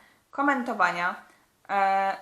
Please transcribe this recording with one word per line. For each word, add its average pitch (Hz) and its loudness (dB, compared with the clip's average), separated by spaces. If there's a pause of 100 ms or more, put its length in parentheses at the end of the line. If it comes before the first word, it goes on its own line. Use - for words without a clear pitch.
(300)
komentowania, 214 0 (540)
e, 196 2